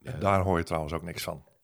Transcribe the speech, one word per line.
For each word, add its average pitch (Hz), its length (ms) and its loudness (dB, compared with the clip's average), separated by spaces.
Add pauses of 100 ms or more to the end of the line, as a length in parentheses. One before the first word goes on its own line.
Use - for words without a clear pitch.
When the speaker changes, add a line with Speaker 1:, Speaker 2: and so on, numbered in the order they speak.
Speaker 1:
En 123 120 -8
Speaker 2:
eh, 117 60 -8
Speaker 1:
daar 98 200 6
hoor 90 180 4
je 82 60 0
trouwens 78 280 -4
ook 80 100 -4
niks 85 200 -10
van. 78 220 -8 (200)